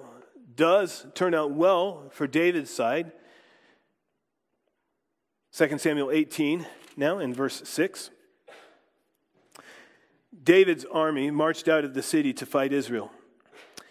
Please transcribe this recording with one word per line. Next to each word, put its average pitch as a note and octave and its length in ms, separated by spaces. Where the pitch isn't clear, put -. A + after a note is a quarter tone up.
does E3+ 600
turn F3+ 180
out D3+ 180
well E3+ 600
for D3 160
David's D#3 420
side. D3+ 420
Second D3 320
Samuel D3 300
eighteen, D#3 560
now D3+ 220
in C3+ 160
verse C3 340
six. - 440
David's E3+ 420
army D#3 460
marched D#3 360
out D#3 160
of C3+ 120
the C3+ 80
city C#3+ 300
to C3 120
fight C#3 260
Israel, A#2+ 400